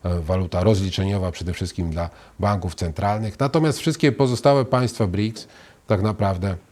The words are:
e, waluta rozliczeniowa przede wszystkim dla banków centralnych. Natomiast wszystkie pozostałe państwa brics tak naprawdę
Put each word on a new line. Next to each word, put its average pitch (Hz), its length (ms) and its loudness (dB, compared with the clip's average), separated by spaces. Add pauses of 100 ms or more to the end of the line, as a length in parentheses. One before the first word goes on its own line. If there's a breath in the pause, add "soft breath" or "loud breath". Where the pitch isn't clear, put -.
e, 87 160 0
waluta 90 440 0
rozliczeniowa 98 680 2
przede 87 220 -6
wszystkim 87 360 -4
dla 82 200 -4 (300 loud breath)
banków 98 360 -2
centralnych. 101 640 -2
Natomiast 151 400 2
wszystkie 151 320 2
pozostałe 135 540 4
państwa 123 420 0
brics 104 400 -4 (400 loud breath)
tak 98 140 2
naprawdę 98 540 0 (160)